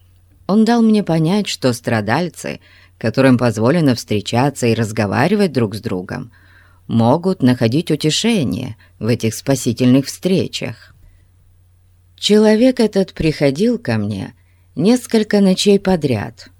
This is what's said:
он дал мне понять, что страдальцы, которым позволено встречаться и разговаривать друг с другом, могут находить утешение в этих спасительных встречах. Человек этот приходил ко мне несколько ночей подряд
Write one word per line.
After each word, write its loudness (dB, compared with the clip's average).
он 2
дал 2
мне 2
понять, 0
что -2
страдальцы, -4
которым 2
позволено 2
встречаться -2
и 2
разговаривать -2
друг -2
с -10
другом, -8
могут 0
находить 0
утешение -2
в -6
этих -2
спасительных 0
встречах. -6
Человек 4
этот 0
приходил 0
ко -4
мне -6
несколько 0
ночей 4
подряд -2